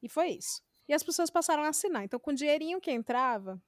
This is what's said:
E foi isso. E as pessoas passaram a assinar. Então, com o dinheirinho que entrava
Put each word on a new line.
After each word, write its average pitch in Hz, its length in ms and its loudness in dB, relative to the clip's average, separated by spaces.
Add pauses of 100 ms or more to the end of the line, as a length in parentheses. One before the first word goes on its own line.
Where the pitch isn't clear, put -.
E 240 80 -8
foi 339 220 2
isso. - 300 -6 (260)
E 285 60 2
as 311 100 2
pessoas 339 260 0
passaram 320 340 2
a 302 60 2
assinar. 311 340 0
Então, 247 160 -6
com 302 120 -4
o - 20 2
dinheirinho 311 480 0
que 330 100 -2
entrava 233 760 0